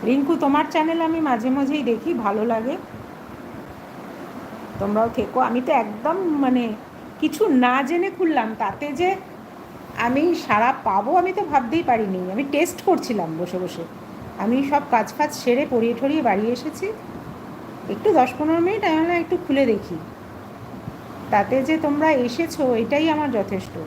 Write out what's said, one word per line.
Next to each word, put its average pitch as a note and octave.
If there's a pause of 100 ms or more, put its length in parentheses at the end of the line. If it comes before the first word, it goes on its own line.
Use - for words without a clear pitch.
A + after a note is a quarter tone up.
রিঙ্কু, C#4
তোমার D4
চ্যানেল E4
আমি E4
মাঝে B3+
মাঝেই C#4
দেখি, A#3
ভালো G#3+
লাগে, A#3+ (2000)
তোমরাও G#3
থেকো। A#3+
আমি B3
তো B3+
একদম, A#3
মানে, C4 (460)
কিছু D#4
না B3+
জেনে F4
খুললাম, C4
তাতে A#3
যে F4+ (840)
আমি C#4 (120)
সাড়া A#3 (100)
পাবো G#3+
আমি F#4
তো G#4
ভাবতেই C#4+
পারিনি। F#3+
আমি A3+
টেস্ট D#4
করছিলাম G3
বসে F3+
বসে। F3 (560)
আমি B3
সব C#4+ (100)
কাজ G#3+
ফাজ D4+
সেরে B3+
পড়িয়ে A#3
ঠরিয়ে D4
বাড়ি G#3+
এসেছি, D4 (1000)
একটু G4
দশ B3+
পনেরো D#4+
মিনিট G4+
আমি E4
ভাবলাম E4+
একটু E4+ (100)
খুলে C#4
দেখি, G3+ (1400)
তাতে G#3
যে D#4
তোমরা D#4
এসেছো C4
এটাই C#4+
আমার D4+
যথেষ্ট। G3